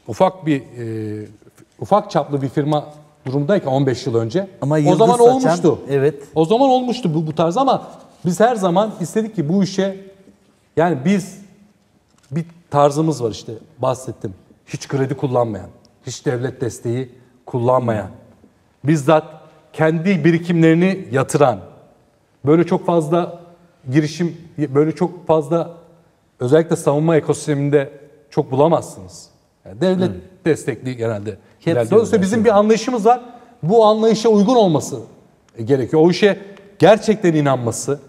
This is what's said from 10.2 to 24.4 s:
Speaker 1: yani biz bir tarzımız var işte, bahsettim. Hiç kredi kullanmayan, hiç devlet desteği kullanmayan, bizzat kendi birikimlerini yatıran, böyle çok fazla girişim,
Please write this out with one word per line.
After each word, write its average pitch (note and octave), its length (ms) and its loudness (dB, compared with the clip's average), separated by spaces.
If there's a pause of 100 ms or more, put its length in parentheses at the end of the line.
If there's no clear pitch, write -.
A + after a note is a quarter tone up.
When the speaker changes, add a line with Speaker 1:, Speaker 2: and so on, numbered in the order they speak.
Speaker 1:
yani D#3+ 280 2
biz F#3+ 360 -2 (920)
bir D#3+ 140 -6 (240)
tarzımız C#3+ 540 0
var A2 80 -2
işte, - 220 -14 (240)
bahsettim. A#2+ 560 -6 (320)
Hiç - 220 -14
kredi C3+ 260 -2
kullanmayan, A#2 560 -4 (380)
hiç - 180 -14
devlet B2 360 -4
desteği B2 480 -6 (360)
kullanmayan, A#2+ 640 -2 (760)
bizzat D#3 400 2 (500)
kendi D#3+ 520 0
birikimlerini E3+ 880 2
yatıran, C3 480 0 (840)
böyle E3 200 4
çok F#3 200 -2
fazla E3+ 540 -2 (520)
girişim, D3+ 460 -2 (200)